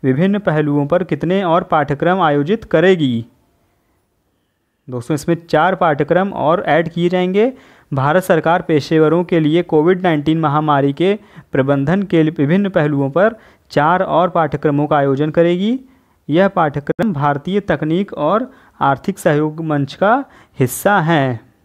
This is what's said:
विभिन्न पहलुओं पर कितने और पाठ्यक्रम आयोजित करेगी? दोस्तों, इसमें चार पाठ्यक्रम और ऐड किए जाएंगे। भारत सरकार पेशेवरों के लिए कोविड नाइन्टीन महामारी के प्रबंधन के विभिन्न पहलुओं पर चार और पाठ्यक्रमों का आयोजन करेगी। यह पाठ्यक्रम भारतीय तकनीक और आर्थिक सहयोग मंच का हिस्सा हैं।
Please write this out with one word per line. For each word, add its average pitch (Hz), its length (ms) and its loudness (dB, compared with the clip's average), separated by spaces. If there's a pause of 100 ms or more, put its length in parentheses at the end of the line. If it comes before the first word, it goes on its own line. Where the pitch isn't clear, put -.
विभिन्न 165 360 0
पहलुओं 151 480 0
पर 180 180 0
कितने 170 400 -2
और 175 180 2
पाठ्यक्रम 165 580 0
आयोजित 151 440 0
करेगी? 160 640 2 (1600)
दोस्तों, 127 260 -6
इसमें 165 200 -2 (120)
चार 165 280 2
पाठ्यक्रम 170 580 0
और 160 340 0
ऐड 165 220 0
किए 170 200 -2
जाएंगे। 185 440 0 (400)
भारत 147 300 2
सरकार 170 400 2
पेशेवरों 156 600 2
के 170 160 0
लिए 156 220 2
कोविड 170 400 2
नाइन्टीन 160 380 0
महामारी 147 520 0
के 185 260 0 (340)
प्रबंधन 139 500 0
के 175 200 0
विभिन्न 165 480 0
पहलुओं 147 400 0
पर 196 260 0 (340)
चार 165 320 2
और 170 280 0
पाठ्यक्रमों 151 560 0
का 151 100 0
आयोजन 139 340 0
करेगी। 180 480 0 (500)
यह 180 200 2
पाठ्यक्रम 170 640 -2
भारतीय 147 480 -2
तकनीक 170 520 -2
और 202 380 -2 (320)
आर्थिक 139 360 -2
सहयोग 156 460 -2
मंच 143 300 -4
का 233 300 0 (340)
हिस्सा 190 420 0
हैं। 143 400 0 (240)